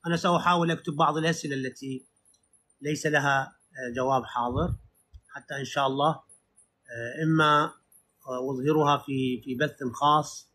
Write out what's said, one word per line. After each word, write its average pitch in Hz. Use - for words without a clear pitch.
أنا 170
سأحاول 175
أكتب 160
بعض 147
الأسئلة 160
التي 131
ليس 147
لها، 139
آه، 127
جواب 131
حاضر، 123
حتى 139
إن 131
شاء 139
الله، 143
آه، -
إما، 156
آه، 131
أظهرها 143
في، 131
في 131
بث 143
خاص 151